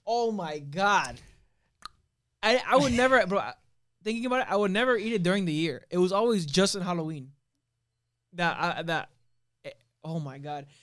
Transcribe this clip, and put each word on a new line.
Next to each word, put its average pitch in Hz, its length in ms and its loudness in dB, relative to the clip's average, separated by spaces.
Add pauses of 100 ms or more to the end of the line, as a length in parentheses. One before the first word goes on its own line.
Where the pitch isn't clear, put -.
Oh 233 260 0
my 160 280 -6
God. 147 600 0 (1200)
I, 240 240 4
I 247 100 4
would 269 160 2
never, 247 320 4
<laughs> - 20 -6
bro, 196 120 0
I, 117 140 -6 (500)
thinking 226 220 -4
about 254 160 0
it, - 80 -4
I 185 80 0
would 202 140 2
never 240 260 2
eat 220 160 -2
it 190 100 0
during 190 220 2
the 156 80 0
year. 151 360 -2
It 175 80 -2
was 180 140 4
always 208 340 2
just 185 300 2
in 190 60 -6
Halloween. 160 500 -6 (1000)
That, 170 260 0
I, 165 240 -2
that, 165 260 -4 (560)
eh, 143 60 -12 (320)
oh 160 160 -6
my 139 180 -10
God. 143 300 -10 (160)